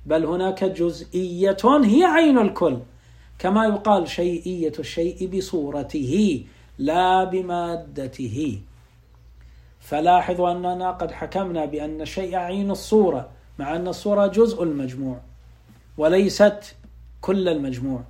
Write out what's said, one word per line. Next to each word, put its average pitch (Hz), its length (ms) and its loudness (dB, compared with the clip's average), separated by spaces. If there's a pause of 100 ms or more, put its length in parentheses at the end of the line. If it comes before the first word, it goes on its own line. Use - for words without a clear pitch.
بل 156 200 0
هناك 185 380 -2
جزئية 180 960 -2 (260)
هي 240 200 6
عين 311 340 6
الكل، 175 400 2 (600)
كما 208 260 2
يقال: 202 420 2
شيئية 175 720 -4
الشيء 175 580 -4
بصورته 147 1040 -2 (340)
لا 185 460 2
بمادته. 147 1400 -6 (1200)
فلاحظوا 175 720 2
أننا 180 400 -4
قد 170 200 -6
حكمنا 170 540 -6
بأن 151 360 -8
الشيء 180 340 -8
عين 190 360 -4
الصورة، 185 580 2 (300)
مع 147 160 -6
أن 180 120 -4
الصورة 202 400 0
جزء 202 360 2
المجموع 131 560 -4 (800)
وليست 196 800 4 (460)
كل 190 280 0
المجموع، 135 600 -4